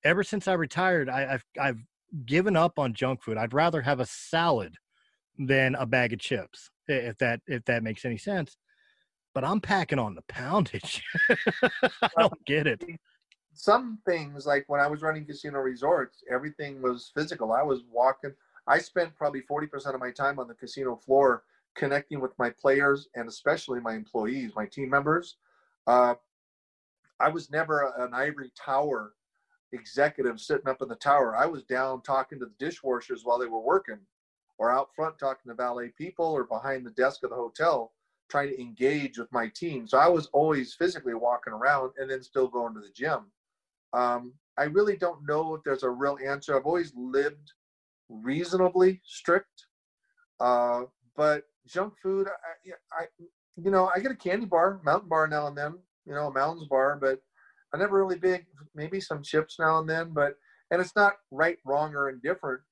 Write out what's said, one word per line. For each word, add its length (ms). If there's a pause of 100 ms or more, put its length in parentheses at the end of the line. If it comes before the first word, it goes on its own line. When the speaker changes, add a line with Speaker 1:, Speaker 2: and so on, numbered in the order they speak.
Speaker 1:
Ever 220
since 240
I 60
retired, 560
I, 240
I've, 100 (160)
I've 180 (460)
given 320
up 220
on 160
junk 280
food. 140
I'd 160
rather 300
have 180
a 60
salad 680 (600)
than 380
a 120
bag 280
of 60
chips, 500 (180)
i-, 40
if 260
that, 280
if 200
that 160
makes 240
any 120
sense. 380 (760)
But 100
I'm 160
packing 380
on 160
the 140
poundage. 760 (140)
<laughs> 140 (520)
I 340
Speaker 2:
Well, 140
Speaker 1:
don't 160
get 200
it. 180 (680)
Speaker 2:
some 540
things, 400
like 220
when 120
I 60
was 160
running 240
casino 320
resorts, 720
everything 520
was 320
physical. 380
I 100
was 260
walking. 440 (340)
I 120
spent 380
probably 260
forty 240
percent 280
of 60
my 100
time 280
on 100
the 60
casino 420
floor 480 (300)
connecting 460
with 180
my 120
players 640
and 140
especially 520
my 140
employees, 600
my 120
team 240
members. 460 (500)
Uh, 280 (1080)
I 80
was 220
never 320
a, 220
an 100
ivory 420
tower 580 (580)
executive 680
sitting 280
up 140
in 60
the 80
tower. 400
I 100
was 180
down 380
talking 380
to 60
the 180
dishwashers 600
while 140
they 80
were 140
working, 400 (580)
or 120
out 240
front 240
talking 320
to 40
valet 420
people, 300
or 180
behind 420
the 60
desk 320
of 60
the 60
hotel 560 (380)
trying 180
to 120
engage 580
with 140
my 160
team. 380
So 120
I 100
was 200
always 460
physically 400
walking 380
around 460
and 120
then 120
still 260
going 260
to 60
the 100
gym. 400 (600)
Um, 400 (240)
I 80
really 320
don't 300
know 280
if 80
there's 200
a 80
real 360
answer. 300
I've 100
always 300
lived 560 (560)
reasonably 960
strict, 640 (720)
uh, 440 (320)
but 280 (220)
junk 360
food, 260
I, 420 (320)
I, 40 (500)
you 140
know, 240
I 60
get 100
a 60
candy 300
bar, 380
mountain 240
bar 200
now 180
and 100
then, 220 (280)
you 80
know, 140
a 40
Mounds 340
bar, 340
but 220 (500)
I 60
never 200
really 200
big, 280 (280)
maybe 260
some 220
chips 360
now 200
and 100
then, 240
but, 240 (340)
and 100
it's 160
not 180 (160)
right, 340
wrong, 300
or 140
indifferent. 640